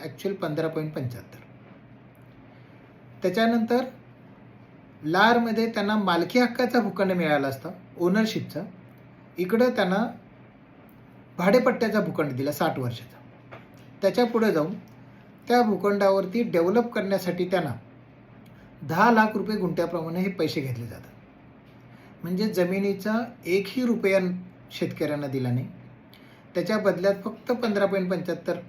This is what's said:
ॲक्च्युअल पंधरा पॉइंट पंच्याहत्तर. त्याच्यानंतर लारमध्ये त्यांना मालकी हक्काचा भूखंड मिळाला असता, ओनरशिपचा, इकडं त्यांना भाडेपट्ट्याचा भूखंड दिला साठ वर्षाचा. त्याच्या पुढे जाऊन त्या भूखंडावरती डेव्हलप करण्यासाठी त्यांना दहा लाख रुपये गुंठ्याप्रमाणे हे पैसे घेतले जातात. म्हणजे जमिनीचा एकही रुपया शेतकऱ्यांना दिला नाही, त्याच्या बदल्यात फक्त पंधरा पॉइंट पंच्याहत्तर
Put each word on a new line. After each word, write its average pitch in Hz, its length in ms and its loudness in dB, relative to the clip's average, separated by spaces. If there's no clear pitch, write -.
ॲक्च्युअल 196 320 -6
पंधरा 160 320 -4
पॉइंट 156 240 -6
पंच्याहत्तर. - 460 -8
त्याच्यानंतर 226 640 2
लारमध्ये 226 640 2
त्यांना 208 260 0
मालकी 185 420 2
हक्काचा 240 420 2
भूखंड 190 320 0
मिळाला 151 360 2
असता, 131 200 -8
ओनरशिपचा, 185 600 0
इकडं 220 320 2
त्यांना 208 440 0
भाडेपट्ट्याचा 214 640 2
भूखंड 151 320 -2
दिला 135 200 -4
साठ 143 260 -2
वर्षाचा. - 380 -8
त्याच्या 196 240 4
पुढे 220 260 2
जाऊन 160 220 0
त्या 240 140 6
भूखंडावरती 202 800 2
डेव्हलप 190 500 2
करण्यासाठी 185 520 -2
त्यांना 180 280 -2
दहा 180 300 2
लाख 214 240 4
रुपये 202 200 -2
गुंठ्याप्रमाणे 170 640 -2
हे 190 100 0
पैसे 156 300 -2
घेतले 120 260 -6
जातात. 92 240 -16
म्हणजे 185 300 -2
जमिनीचा 196 720 0
एकही 202 400 0
रुपया 196 340 2
शेतकऱ्यांना 147 560 -4
दिला 131 240 -2
नाही, 120 160 -2
त्याच्या 180 240 0
बदल्यात 190 360 2
फक्त - 280 -6
पंधरा 208 340 0
पॉइंट 185 240 -2
पंच्याहत्तर 175 480 -4